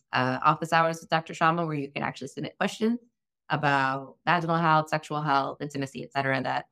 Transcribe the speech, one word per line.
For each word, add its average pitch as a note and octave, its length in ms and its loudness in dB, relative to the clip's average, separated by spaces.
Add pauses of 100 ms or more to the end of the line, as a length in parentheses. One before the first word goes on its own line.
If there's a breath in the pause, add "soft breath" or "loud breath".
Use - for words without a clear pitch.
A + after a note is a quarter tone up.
(120)
uh, B2+ 300 0
Office D#3 300 2
Hours E3 280 2
with - 100 -12
Doctor D#3+ 240 -2
Sharma E3 320 2
where D#3 100 -4
you C#3 140 -4
can C#3 120 -6
actually - 260 -6
submit - 300 -10
questions A3 400 0 (520)
about C#3 640 0 (100)
vaginal E3 300 2
health, D#3 320 4
sexual D#3 320 -4
health, C#3 400 0
intimacy, C#3 420 -6
et B2 100 -16
cetera, C3+ 300 0
that C3 300 -4